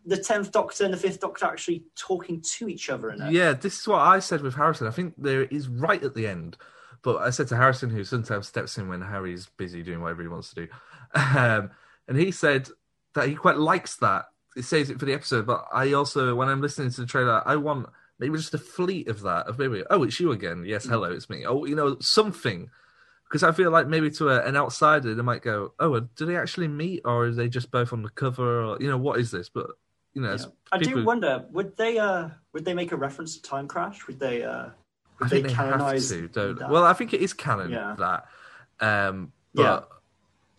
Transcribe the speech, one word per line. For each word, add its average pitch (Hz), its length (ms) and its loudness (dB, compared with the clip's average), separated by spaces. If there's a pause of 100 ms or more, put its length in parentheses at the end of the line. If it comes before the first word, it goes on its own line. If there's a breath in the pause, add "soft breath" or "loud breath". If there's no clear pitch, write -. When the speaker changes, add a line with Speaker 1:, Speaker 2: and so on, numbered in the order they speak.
Speaker 1:
the 180 120 0
tenth 202 340 -2
Doctor 208 320 0
and 190 100 2
the 180 40 -2
Fifth 185 220 -2
Doctor 190 260 -4
actually 165 380 -4 (120)
talking 175 460 -4
to - 280 -6
each - 220 -8
other 110 180 -4
in 104 120 -8
it. 147 120 -2
Speaker 2:
Yeah, 170 200 6
this 156 260 -4
is - 80 -6
what 196 140 4
I 180 180 8
said 175 220 -2
with 135 120 -4
Harrison. 147 320 0
I 110 60 -2
think 175 260 -6
there 135 280 0
is 139 220 -6
right 135 360 0
at 135 100 -4
the 110 140 -4
end. 85 300 -8 (440 loud breath)
But 113 220 0
I 123 80 0
said 127 180 -2
to 120 60 0
Harrison, 127 360 4
who 107 120 -2
sometimes 110 440 -4
steps - 300 -6
in 98 100 -8
when 90 140 -8
Harry's 92 460 -8 (100)
busy 87 260 -8
doing 85 180 -8
whatever 85 220 -6
he 85 40 -8
wants 85 260 -12
to 85 140 -10
do, - 0 - (260 loud breath)
<laughs> - 220 -20
um, 123 540 4 (380 soft breath)
and 131 100 -2
he 180 140 2
said 139 380 2 (440)
that 131 160 2
he 147 60 -4
quite 151 220 4
likes 156 400 0
that. 98 280 2 (300)
He 127 80 -6
saves 147 260 0
it 127 100 -8
for 143 60 -6
the 135 80 0
episode, 127 320 -2
but 110 260 0
I 135 220 2
also, 135 400 2
when 127 160 0
I'm 135 120 0
listening 143 300 -2
to 123 100 -8
the 120 60 -6
trailer, 123 380 4
I 143 120 2
want 143 300 -2 (320 soft breath)
maybe 151 180 -2
just 160 160 -6
a 156 40 -4
fleet 180 500 -4
of 104 140 -6
that, 85 260 -2
of 117 120 -6
maybe, 123 300 -2
"Oh, 202 140 6
it's 110 160 -2
you 175 120 2
again. 87 340 -4
Yes, 104 220 -4
Speaker 1:
Mm. - 40 -10
Speaker 2:
hello, 101 200 0
it's - 180 -8
me." - 160 -10
Oh, 139 200 0
you 143 100 -2
know, 139 240 0
something. 170 720 0 (600 soft breath)
'Cause 147 140 0
I 165 80 6
feel 175 180 4
like 165 180 6
maybe 156 240 2
to 151 180 0
a, 127 160 6
an 135 100 0
outsider, 143 580 4
they 113 80 -2
might 120 220 0
go, 104 360 -2
"Oh, 151 160 2
uh, 113 60 2 (140)
do 156 100 -4
they 175 120 -2
actually 170 320 -2
meet, 156 360 -4
or 120 200 2
are 120 60 0
they 120 180 0
just 123 200 -4
both 123 240 0
on 117 80 -4
the 107 80 -8
cover, 123 540 -2
or, 110 180 -4
you 135 60 -2
know, 139 100 0
what 127 220 0
is 120 100 0
this?" 87 200 -8
But, - 180 -8 (460)
you 139 100 -6
know, 110 60 -2
Speaker 1:
Yeah. 98 60 -2
Speaker 2:
as - 120 -8 (240)
Speaker 1:
I 190 80 0
do 165 60 2
Speaker 2:
people 135 180 0
Speaker 1:
wonder, 180 480 2
would 196 260 -4
they, 226 220 2
uh, 185 300 0 (240)
would 160 120 -8
they 180 80 -2
make 175 200 -4
a 160 40 -4
reference 139 380 -6
to - 80 -20
Time 139 240 -8
Crash? 180 400 -8
Would 131 120 -14
they, 120 240 -2
uh, 120 260 -8 (500)
would 120 60 0
Speaker 2:
I - 20 0
think 135 200 4
Speaker 1:
they - 20 0
Speaker 2:
they 127 60 2
have 135 160 2
Speaker 1:
canonize 135 380 2
Speaker 2:
to, 85 200 -4
don't 101 300 -2
Speaker 1:
that? 135 100 -6
Speaker 2:
Well, 170 160 8
I 170 80 10
think 226 200 0
it - 80 2
is 185 120 0
canon, 101 380 -2
Speaker 1:
Yeah. 104 260 -6
Speaker 2:
that. 90 280 -2 (540 loud breath)
Um, 101 540 0 (200)
Speaker 1:
Yeah. 117 100 4 (180)
Speaker 2:
but, - 80 -20 (680)